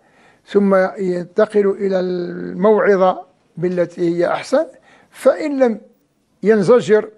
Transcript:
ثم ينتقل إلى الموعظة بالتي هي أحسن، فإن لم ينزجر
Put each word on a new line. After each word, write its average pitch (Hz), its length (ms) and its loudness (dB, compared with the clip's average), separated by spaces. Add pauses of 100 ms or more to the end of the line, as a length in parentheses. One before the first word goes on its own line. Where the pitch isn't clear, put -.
(480)
ثم 202 280 2 (220)
ينتقل 196 720 -2
إلى 196 300 -2
الموعظة 180 1300 0 (320)
بالتي 175 440 -4
هي 170 260 0
أحسن، - 380 -2 (440)
فإن 302 500 -2
لم 233 220 0 (600)
ينزجر 214 760 2